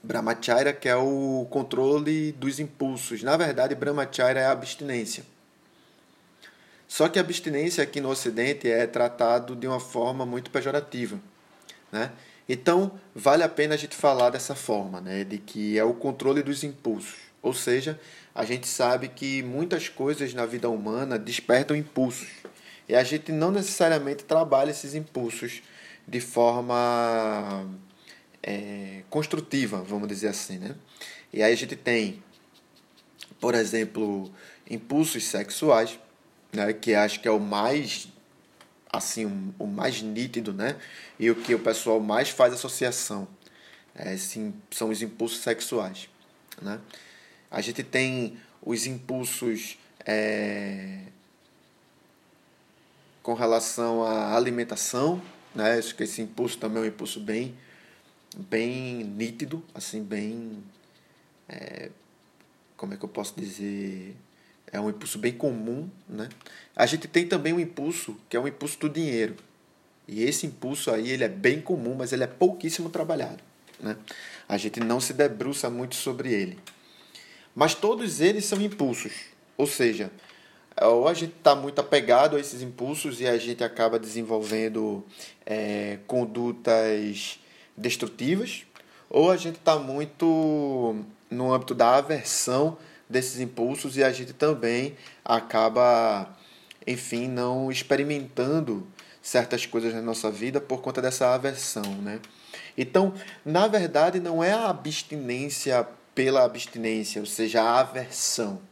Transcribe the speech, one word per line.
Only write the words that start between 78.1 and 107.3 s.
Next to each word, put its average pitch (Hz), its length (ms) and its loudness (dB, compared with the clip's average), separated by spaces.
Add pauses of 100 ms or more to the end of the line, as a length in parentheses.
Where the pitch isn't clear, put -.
eles 208 240 4
são 202 160 -2
impulsos, 143 500 -2 (460)
ou 135 80 4
seja, 110 440 0 (720)
ou 120 260 8
a 165 60 4
gente 165 220 -4
tá 143 200 6
muito 139 280 -2
apegado 139 520 6
a 143 60 2
esses 127 220 -8
impulsos 127 580 -6
e 127 60 0
a 120 100 4
gente 117 260 -2
acaba 113 360 2
desenvolvendo, 110 1080 -2 (400)
é, 104 640 -4
condutas 113 1300 0 (380)
destrutivas, 123 880 -2 (460)
ou 165 200 6
a 180 60 6
gente 165 220 -6
tá 156 200 4
muito 143 1200 0 (340)
no 127 220 2
âmbito 127 220 2
da 123 220 8
aversão 143 800 2 (280)
desses 127 320 -2
impulsos 123 600 -4
e 135 40 6
a 131 80 8
gente 127 220 -8
também 131 640 0 (260)
acaba, 113 1120 4 (520)
enfim, 123 420 -4
não 127 420 -2
experimentando 135 1160 0 (340)
certas 120 460 0
coisas 117 260 0
na 113 80 -4
nossa 113 300 -2
vida 120 280 -4
por 131 220 -4
conta 127 220 -2
dessa 127 320 4
aversão, 127 500 -2 (160)
né? 104 180 -6 (600)
Então, 185 340 4 (320)
na 175 240 4
verdade, 180 500 4
não 165 240 0
é 185 100 4
a 220 180 2
abstinência 139 1160 -2 (280)
pela 131 300 6
abstinência, 113 760 -2
ou 104 60 -6
seja, 113 360 2